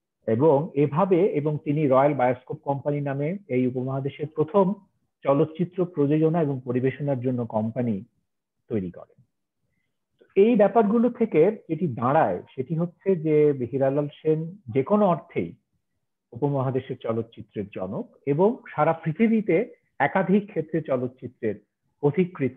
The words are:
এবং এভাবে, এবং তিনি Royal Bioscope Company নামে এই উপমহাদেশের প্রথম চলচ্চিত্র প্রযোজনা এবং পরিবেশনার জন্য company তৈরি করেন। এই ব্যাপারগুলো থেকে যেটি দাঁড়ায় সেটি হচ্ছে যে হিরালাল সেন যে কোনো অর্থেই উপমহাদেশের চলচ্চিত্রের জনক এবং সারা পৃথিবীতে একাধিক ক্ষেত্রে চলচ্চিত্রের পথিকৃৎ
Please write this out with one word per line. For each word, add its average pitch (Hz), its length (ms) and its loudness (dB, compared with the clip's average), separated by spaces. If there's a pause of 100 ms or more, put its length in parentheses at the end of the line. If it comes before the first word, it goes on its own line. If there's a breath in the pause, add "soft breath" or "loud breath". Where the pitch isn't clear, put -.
(320)
এবং 135 420 2
এভাবে, 165 540 2
এবং 151 360 -2
তিনি 151 240 0
Royal 135 260 4
Bioscope 151 440 -2
Company 143 440 -4
নামে 143 360 -4 (100)
এই 127 200 0
উপমহাদেশের 135 600 -6
প্রথম 180 460 0 (500)
চলচ্চিত্র 156 640 0
প্রযোজনা 156 560 0
এবং 139 240 -2
পরিবেশনার 131 540 -2
জন্য 120 260 -2
company 113 580 -4 (640)
তৈরি 92 240 -4
করেন। - 320 -20 (1120)
এই 220 200 6
ব্যাপারগুলো 214 540 4
থেকে 214 480 2 (120)
যেটি 160 180 -2
দাঁড়ায় 120 560 0 (120)
সেটি 147 200 -6
হচ্ছে 175 400 -2
যে 151 380 2 (180)
হিরালাল 135 360 0 (140)
সেন 160 360 -2 (120)
যে 131 140 0
কোনো 208 220 2
অর্থেই 143 500 -2 (760)
উপমহাদেশের 135 640 -4
চলচ্চিত্রের 113 760 -8
জনক 107 520 -10
এবং 185 320 2 (180)
সারা 151 180 2
পৃথিবীতে 208 800 0 (260 soft breath)
একাধিক 190 500 2
ক্ষেত্রে 156 320 -4
চলচ্চিত্রের 123 720 -6 (460)
পথিকৃৎ 147 560 0